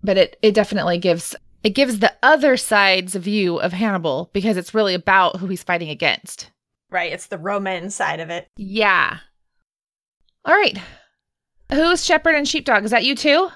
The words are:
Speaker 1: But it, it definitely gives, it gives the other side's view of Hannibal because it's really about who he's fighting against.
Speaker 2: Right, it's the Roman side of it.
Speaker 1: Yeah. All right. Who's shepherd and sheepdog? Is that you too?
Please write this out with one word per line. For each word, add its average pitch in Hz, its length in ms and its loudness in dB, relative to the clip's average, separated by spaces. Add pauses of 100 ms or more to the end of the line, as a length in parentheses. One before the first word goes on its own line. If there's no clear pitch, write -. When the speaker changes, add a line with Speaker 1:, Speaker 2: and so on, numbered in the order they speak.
Speaker 1:
But 190 140 0
it, 185 260 2
it 214 120 4
definitely 190 440 0
gives, 170 360 -2 (280)
it 220 80 0
gives 254 280 0
the 214 240 2
other 269 340 4
side's 190 580 2
view 185 460 -2
of 175 120 -2
Hannibal 175 600 -4
because 202 240 0
it's 175 180 -8
really 208 200 2
about 185 420 2
who 185 100 -8
he's 185 160 -6
fighting 170 280 -4
against. - 600 -4 (400)
Speaker 2:
Right, 175 220 -4
it's 170 140 -10
the 190 120 -10
Roman 190 520 -6
side 160 300 -6
of 165 100 -12
it. 170 260 -10
Speaker 1:
Yeah. 196 600 0 (1300)
All 320 100 4
right. 381 220 2 (960)
Who's 330 320 0
shepherd 320 300 2
and 294 140 -2
sheepdog? 240 360 0
Is 214 60 -4
that 220 140 2
you 269 100 0
too? 311 420 2